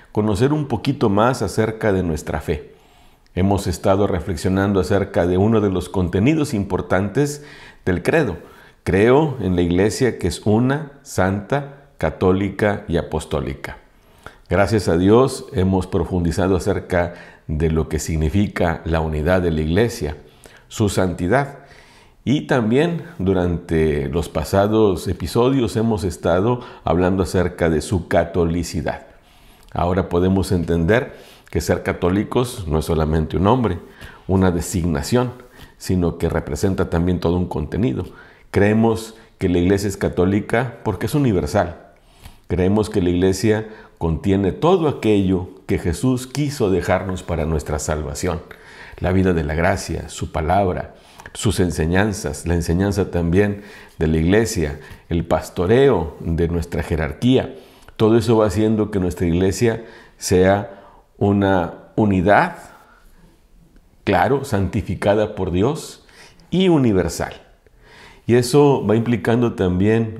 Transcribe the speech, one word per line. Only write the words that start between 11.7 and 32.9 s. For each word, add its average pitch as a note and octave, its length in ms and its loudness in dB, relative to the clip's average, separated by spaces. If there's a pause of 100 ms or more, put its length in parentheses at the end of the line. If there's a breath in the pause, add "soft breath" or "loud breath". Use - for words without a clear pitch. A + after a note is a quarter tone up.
católica G2 880 0
y E2+ 80 -2
apostólica. C#2+ 840 -6 (680 loud breath)
Gracias G2 380 2
a E2+ 100 2
Dios A2+ 540 4
hemos F#2 340 0
profundizado F2+ 680 0
acerca F2 580 -2 (320 loud breath)
de D#2+ 260 0
lo D#2+ 180 0
que D2+ 100 -2
significa E2 840 -2
la D#2+ 160 0
unidad D#2+ 400 0
de F2 100 0
la D#2 80 -2
iglesia, F2 560 -2 (520 loud breath)
su G#2 220 -2
santidad. F#2+ 720 -2 (680 loud breath)
Y D3+ 220 0
también C#3+ 560 0 (160)
durante E2+ 880 0
los D2 200 -4
pasados G2 800 2
episodios A#2+ 720 0
hemos A2 260 0
estado G2 580 0 (220 loud breath)
hablando F2+ 380 2
acerca F2 480 0
de D#2 120 0
su F2+ 260 -2
catolicidad. E2+ 1000 -2 (640 soft breath)
Ahora F2+ 380 0
podemos F#2 420 2
entender E2+ 600 0 (380 loud breath)
que E2+ 100 -2
ser F2 220 0
católicos G2+ 840 -2
no D#2 120 0
es D#2+ 60 -4
solamente D#2+ 520 -2